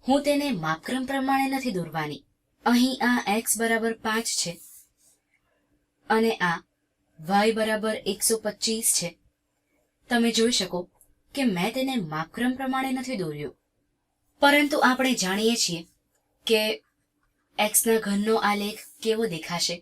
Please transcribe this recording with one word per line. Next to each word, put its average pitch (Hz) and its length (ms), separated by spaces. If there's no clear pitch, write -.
હું 285 220
તેને 285 240
માપક્રમ 247 420
પ્રમાણે 269 420
નથી 262 300
દોરવાની. 151 460
અહીં 247 340
આ 240 240
એક્સ 226 220
બરાબર 226 440
પાંચ 226 260
છે 170 120
અને 226 300
આ 170 180
વાય 202 400
બરાબર 214 460
એકસો 202 340
પચીસ 220 560
છે. 170 140
તમે 233 220
જોઈ 226 260
શકો 180 220
કે 277 100
મેં 196 280
તેને 262 220
માપક્રમ 233 440
પ્રમાણે 262 360
નથી 254 300
દોર્યો, 147 300
પરંતુ 285 400
આપણે 254 320
જાણીએ 208 420
છીએ 170 240
કે 220 140
એક્સના 220 460
ઘનનો 208 360
આલેખ 208 440
કેવો 220 240
દેખાશે. 170 560